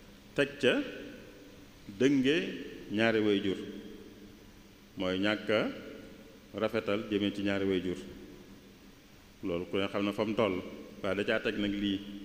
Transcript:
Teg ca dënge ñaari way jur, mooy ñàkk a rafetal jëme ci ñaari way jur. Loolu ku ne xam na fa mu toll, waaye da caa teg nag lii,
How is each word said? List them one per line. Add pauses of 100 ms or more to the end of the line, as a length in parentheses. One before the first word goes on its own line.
(360)
Teg (100)
ca (1300)
dënge (540)
ñaari
way
jur, (1400)
mooy
ñàkk
a (880)
rafetal
jëme
ci
ñaari
way
jur. (1500)
Loolu
ku
ne
xam
na
fa
mu
toll, (420)
waaye
da
caa
teg
nag
lii, (260)